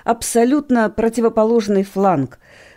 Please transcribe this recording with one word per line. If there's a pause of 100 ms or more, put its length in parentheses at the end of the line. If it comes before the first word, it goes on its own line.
абсолютно
противоположный
фланг. (380)